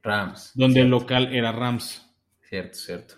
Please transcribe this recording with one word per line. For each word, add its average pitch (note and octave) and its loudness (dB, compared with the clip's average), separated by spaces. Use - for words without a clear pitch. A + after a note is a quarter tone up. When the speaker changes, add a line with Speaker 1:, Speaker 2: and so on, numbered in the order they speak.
Speaker 1:
Rams, G#2 -6
Speaker 2:
Donde C3 6
el B2+ 6
Speaker 1:
cierto. B2 4
Speaker 2:
local B2+ -2
era A#2 -2
Rams. A#2+ -6
Speaker 1:
Cierto, - -12
cierto. - -14